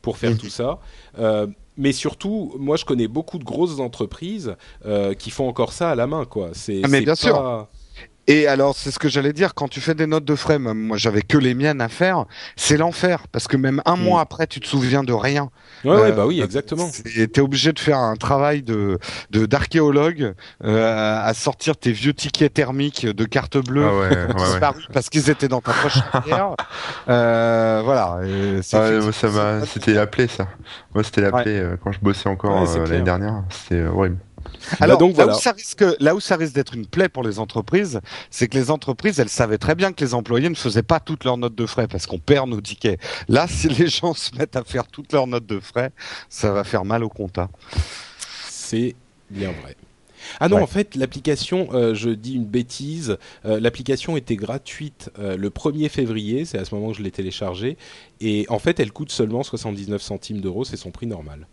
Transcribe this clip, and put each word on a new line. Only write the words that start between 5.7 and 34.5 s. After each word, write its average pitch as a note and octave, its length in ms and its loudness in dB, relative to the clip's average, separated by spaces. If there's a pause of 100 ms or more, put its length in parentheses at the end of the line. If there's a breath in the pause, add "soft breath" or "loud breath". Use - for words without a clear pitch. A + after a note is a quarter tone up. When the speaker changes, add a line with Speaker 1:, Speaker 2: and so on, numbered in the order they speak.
Speaker 1:
ça E3+ 180 -2
à D3+ 60 2
la A#2+ 100 0
main, D3 200 -4
quoi. F#2 260 -6
C'est, G2 320 -6
Speaker 2:
Ah, - 40 4
mais C#3 100 6
Speaker 1:
c'est A#2+ 60 2
Speaker 2:
bien D3+ 120 2
sûr. A#3 180 4
Speaker 1:
pas A#2+ 340 -2 (600 loud breath)
Speaker 2:
Et D3+ 180 8
alors, C#3 300 4
c'est - 160 -8
ce - 80 -8
que D3+ 80 2
j'allais C#3 240 2
dire, E3 200 0
quand D3 140 -6
tu C3 140 -8
fais D#3+ 160 0
des D#3 100 0
notes D#3 180 0
de D3 120 2
frais, D3 240 2
même A2+ 180 -2
moi, A2 180 -2
j'avais G#2 260 2
que - 140 2
les B2+ 180 4
miennes C#3+ 260 0
à A#2 80 -2
faire, F3 380 0 (280 loud breath)
c'est - 220 2
l'enfer, E3+ 560 2
parce - 160 -4
que C#3+ 80 2
même C3+ 280 2
un F3 120 4
Speaker 1:
Mm. F3+ 80 -2
Speaker 2:
mois F3+ 160 4
après, D#3+ 260 -2
tu - 140 -10
te - 80 -12
souviens C3+ 340 2
de B2 100 0
rien. C3+ 380 0 (340 loud breath)
Speaker 1:
Ouais, C3+ 60 2
ouais, G#3+ 220 8
Speaker 2:
Euh, - 0 -
Speaker 1:
bah G#2 160 4
oui, E3+ 120 2
exactement. C#3+ 480 -2
Speaker 2:
c'est, A2+ 440 -2
t'es C#3 80 4
obligé C#3 320 2
de - 80 -4
faire C#3+ 180 4
un A2+ 160 2
travail C#3 480 2
de, G#2 380 0 (300 loud breath)
de, A2 140 2
d'archéologue, D3 880 2 (280 loud breath)
euh, A2 560 2
à, G#2 60 -2
à A2+ 100 2
sortir D3 420 -2
tes - 140 0
vieux A#2+ 240 0
tickets D3 400 0
thermiques C#3 520 -2
de G#2+ 180 0
carte - 340 -2
bleue B2+ 320 2
Speaker 3:
Ah G2 80 2
ouais, F#2+ 100 2
Speaker 2:
qui F#2 60 4
ont F2+ 60 0
Speaker 3:
ouais, F#2 200 0
ouais. F#2 100 4
Speaker 2:
disparu C3+ 320 0 (100)
parce C3+ 180 -2
qu'ils D3 180 2
étaient C#3+ 200 2
dans B2 120 0
ta B2 120 -2
poche C#3 340 2
Speaker 1:
<laughs> - 60 -12
Speaker 2:
arrière. D#3+ 420 0 (540 loud breath)
Euh, A#2 760 4
voilà, G#2+ 380 2
euh, G2 400 0
c'est - 140 0
Speaker 3:
Ah A2 60 6
ouais, A2 160 4
Speaker 2:
effectivement, G#2+ 40 4
Speaker 3:
moi, G#2+ 100 2
ça A2 160 0
Speaker 2:
c'est G#2 60 0
Speaker 3:
m'a, G#2 260 2
Speaker 2:
pas G#2+ 60 -4
Speaker 3:
c'était - 280 0
la G#2 120 4
plaie, A#2+ 220 0
ça. G2 200 -4 (460 loud breath)
Moi, G#2+ 80 2
c'était - 200 0
la G2+ 120 2
Speaker 2:
Ouais. B2 80 2
Speaker 3:
plaie, G#2+ 160 0
euh, F2+ 240 -2
quand G2 80 -4
je G2 80 -6
bossais G2+ 300 0
encore, G2 320 0
Speaker 1:
Ouais, F2+ 80 4
c'est E2 100 0
Speaker 3:
euh, E2 60 0
Speaker 1:
clair. D#2+ 80 -2
Speaker 3:
l'année F2 120 2
dernière. G2 460 0
C'était, - 300 -4
euh, E2 100 0
horrible. F#2 280 0 (260)
Speaker 1:
Bah - 360 -8